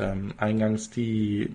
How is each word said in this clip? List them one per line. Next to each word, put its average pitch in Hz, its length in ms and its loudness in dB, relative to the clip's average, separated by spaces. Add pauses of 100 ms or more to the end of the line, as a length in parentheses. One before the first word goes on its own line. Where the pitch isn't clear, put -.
ähm, 98 360 -2
eingangs 110 540 2
die 110 640 0